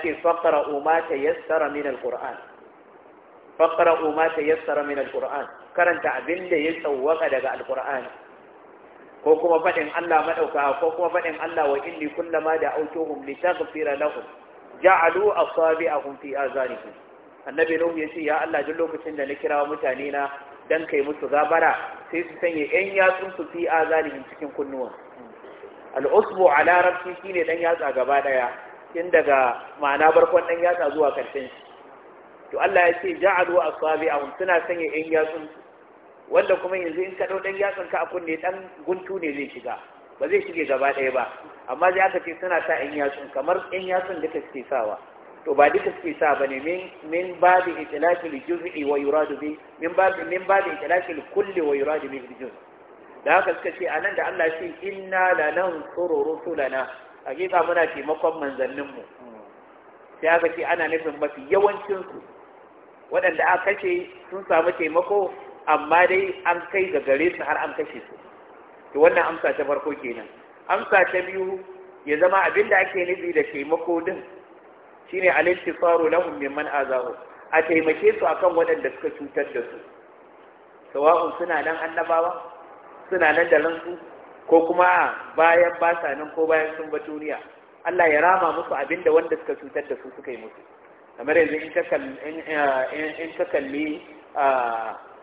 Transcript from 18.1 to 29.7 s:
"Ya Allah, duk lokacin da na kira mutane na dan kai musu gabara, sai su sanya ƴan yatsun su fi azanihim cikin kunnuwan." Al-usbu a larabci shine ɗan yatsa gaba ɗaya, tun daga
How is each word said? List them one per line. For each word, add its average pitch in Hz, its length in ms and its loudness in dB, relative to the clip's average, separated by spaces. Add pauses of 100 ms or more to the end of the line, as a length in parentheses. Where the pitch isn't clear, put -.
"Ya 151 200 0
Allah, 156 220 -2
duk 156 140 -8
lokacin 160 400 -4
da 139 80 -4
na 139 100 -4
kira 147 300 0
mutane 143 460 -4
na 139 180 -4 (400)
dan 160 160 0
kai 147 160 0
musu 147 260 -4
gabara, 151 460 4 (380)
sai 165 120 -4
su - 160 -16
sanya 160 300 -2
ƴan 190 240 0
yatsun 185 420 2
su 165 140 -8
fi 170 180 -4
azanihim 151 640 0
cikin 143 240 -12
kunnuwan." 135 400 -8 (1000)
Al-usbu 180 520 4
a 147 160 6
larabci 180 580 4
shine 180 220 -2
ɗan 165 180 -2
yatsa 165 320 0
gaba 135 280 2
ɗaya, 131 280 0 (440)
tun 175 180 -4
daga 135 500 4 (200)